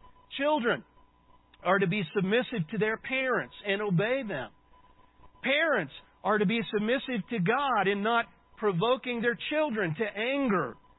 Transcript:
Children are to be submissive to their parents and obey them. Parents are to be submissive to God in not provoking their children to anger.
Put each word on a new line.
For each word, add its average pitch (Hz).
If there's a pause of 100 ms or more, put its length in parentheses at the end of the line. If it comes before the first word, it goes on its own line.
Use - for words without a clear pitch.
(380)
Children 254 (800)
are 185
to 196
be 202 (120)
submissive 202
to 226
their 220
parents 254 (100)
and 202
obey 214
them. 147 (920)
Parents 269 (320)
are 208
to 208
be 226 (140)
submissive 226
to 233
God 226
in 202
not 233 (300)
provoking 226
their 240 (120)
children 220
to 214
anger. 208 (220)